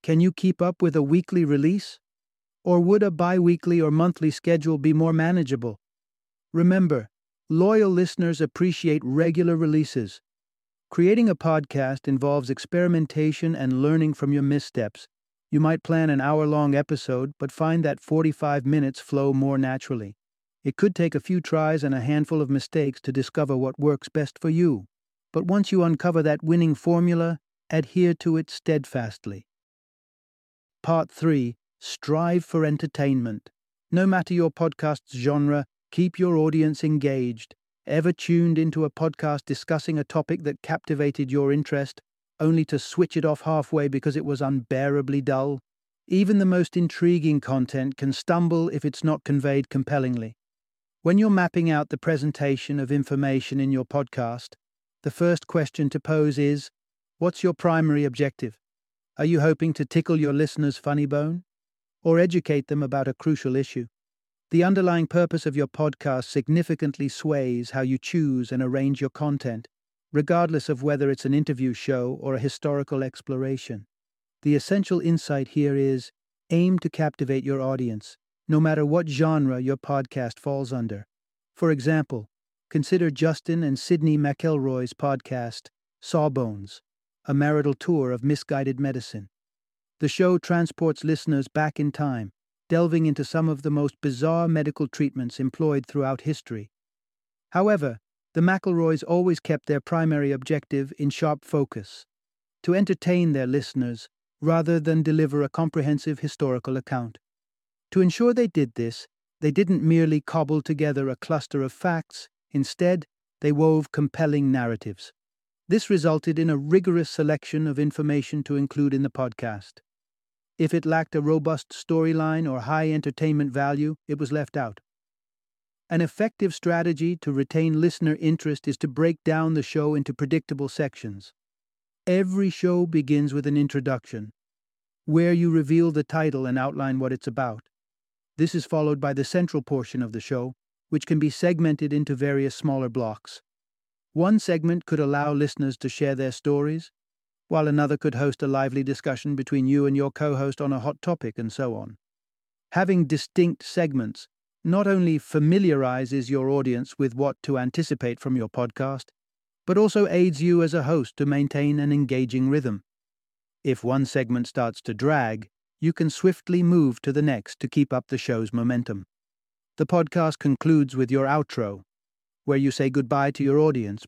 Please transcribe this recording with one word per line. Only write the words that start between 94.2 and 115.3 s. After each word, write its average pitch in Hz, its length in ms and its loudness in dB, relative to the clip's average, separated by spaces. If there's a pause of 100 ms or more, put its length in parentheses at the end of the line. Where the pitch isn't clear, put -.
medical 151 400 -2
treatments 131 520 -6
employed 135 460 -2
throughout 135 360 -4
history. 117 480 -8 (800)
However, 175 480 0 (340)
the 160 80 2
McElroys 170 640 2
always 175 320 2
kept - 280 -4
their 143 120 0
primary 151 540 0
objective 139 640 -4
in 143 100 0
sharp 151 360 -2
focus, - 600 -4 (580)
to 175 120 2
entertain 175 560 2
their 131 160 0
listeners, 127 600 -4 (320)
rather 165 400 2
than 160 200 0
deliver 151 400 2
a 139 80 -2
comprehensive 151 720 -2
historical 131 560 -4
account. 123 420 -6 (720)
To 185 100 2
ensure 233 320 4
they 233 140 2
did 143 280 0
this, 117 320 -8 (320)
they 151 120 0
didn't 175 300 2
merely 160 380 4
cobble 151 420 -2
together 143 460 -2
a 127 80 -4
cluster 147 460 -4
of 131 100 -4
facts, - 560 -4 (240)
instead, 175 540 0 (340)
they 147 140 2
wove 156 400 2
compelling 147 580 0
narratives. 117 640 -4 (560)